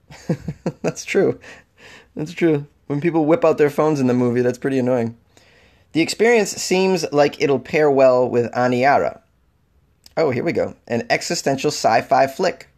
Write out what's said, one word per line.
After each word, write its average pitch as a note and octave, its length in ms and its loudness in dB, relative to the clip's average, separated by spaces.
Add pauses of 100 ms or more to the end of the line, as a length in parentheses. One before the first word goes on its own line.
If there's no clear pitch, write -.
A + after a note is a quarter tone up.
(360)
<laughs> - 480 -10
That's - 200 -6
true. E3 360 -2 (760)
That's D#3 160 -8
true. D3+ 360 -2 (180)
When C#3+ 160 -6
people D#3+ 240 0
whip E3+ 180 2
out D#3 140 4
their D3 140 2
phones D3+ 280 0
in C3 60 0
the B2 80 2
movie, B2 280 0
that's B2 180 -2
pretty C3+ 180 -2
annoying. A#2+ 400 -2 (760)
"The D#3 80 0
experience G#3+ 500 2
seems F#3 600 -2
like D3 300 2
it'll C#3 160 2
pair D3+ 320 0
well B2+ 400 4
with A#2+ 220 -2
Aniara." B2 680 0 (920)
Oh, D#3 140 0
here B2 140 -4
we E3 80 -4
go. - 240 -4 (120)
An A#2 220 -4
existential D3 640 -2
sci-fi B2+ 560 0
flick E3+ 500 -6